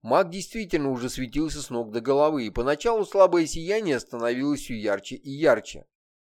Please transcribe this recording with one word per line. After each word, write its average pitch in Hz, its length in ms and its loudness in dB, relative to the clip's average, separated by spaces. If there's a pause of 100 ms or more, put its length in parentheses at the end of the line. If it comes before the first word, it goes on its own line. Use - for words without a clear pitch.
Маг 160 280 2
действительно 175 640 -4
уже 123 180 -4
светился 143 520 -4
с - 80 -12
ног 117 220 -4
до 117 100 -4
головы, 139 440 2
и 104 60 -4
поначалу 151 540 0
слабое 180 400 6
сияние 165 540 -2
становилось 123 600 -2
всё 117 140 -8
ярче 104 400 -2
и 139 160 -14
ярче. 139 540 2 (380)